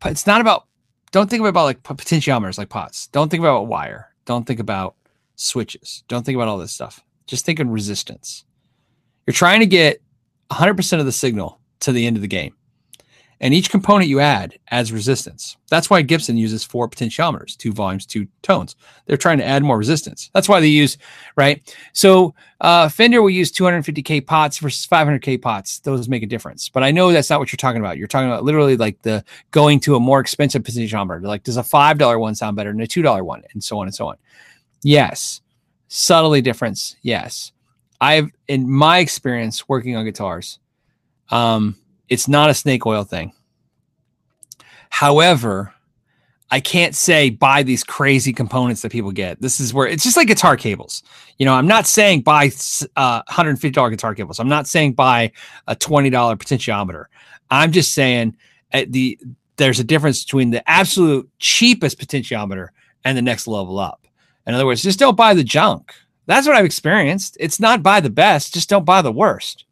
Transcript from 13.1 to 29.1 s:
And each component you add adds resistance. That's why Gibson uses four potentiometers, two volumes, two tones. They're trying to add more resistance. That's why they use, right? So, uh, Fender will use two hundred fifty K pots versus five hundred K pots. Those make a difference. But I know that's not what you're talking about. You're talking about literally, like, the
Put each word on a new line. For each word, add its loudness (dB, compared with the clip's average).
And 2
each 2
component 2
you 0
add 0
adds -2
resistance. -6
That's -2
why 4
Gibson -2
uses -2
four -6
potentiometers, -6
two -8
volumes, -6
two -8
tones. -2
They're -2
trying 2
to -2
add 0
more 0
resistance. -4
That's 2
why 6
they 4
use, 4
right? 2
So, 4
uh, 4
Fender 4
will 4
use 0
two -2
hundred 2
fifty -8
K -2
pots 0
versus -8
five 2
hundred -2
K -2
pots. -8
Those -6
make -4
a -8
difference. -12
But 0
I 4
know 4
that's 2
not 0
what -6
you're -12
talking -2
about. -6
You're -8
talking -2
about -6
literally, 2
like, -4
the -4